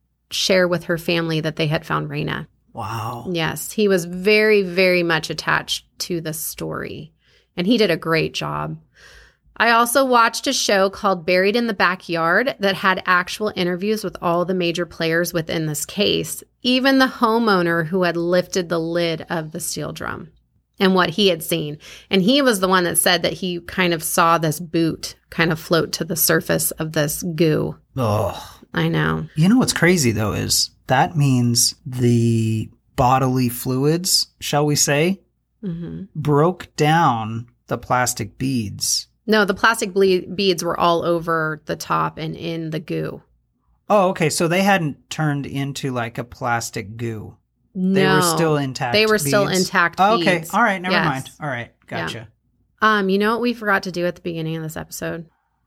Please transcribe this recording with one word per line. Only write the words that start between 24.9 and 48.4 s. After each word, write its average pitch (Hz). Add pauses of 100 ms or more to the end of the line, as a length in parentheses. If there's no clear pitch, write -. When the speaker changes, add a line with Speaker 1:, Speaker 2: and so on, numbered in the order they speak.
Speaker 1:
kind 165
of 156
float -
to -
the 165
surface 165
of 160
this 151 (140)
goo. 156 (200)
Speaker 2:
Ugh. 107 (320)
Speaker 1:
I 165
know. 160
Speaker 2:
You 160
know 240
what's 226
crazy, 165
though, 107
is - (180)
that 151
means 123 (100)
the 117 (280)
bodily 131
fluids, 143 (140)
shall 147
we 147
say, 151 (420)
Speaker 1:
Mm-hmm. 170 (100)
Speaker 2:
broke 151
down 120 (220)
the 123
plastic 123
beads. 117 (200)
Speaker 1:
No, 214
the 196
plastic 220
ble-, 190
beads 180
were 170
all 170
over 160
the 165
top 160
and 160
in 165
the 160
goo. 156 (640)
Speaker 2:
Oh, 196
okay. 175
So 170
they 180
hadn't 190
turned 143
into, 139
like, 120
a 123
plastic 117
goo. 113 (360)
Speaker 1:
No. 185
Speaker 2:
They 190
were 185 (160)
still 156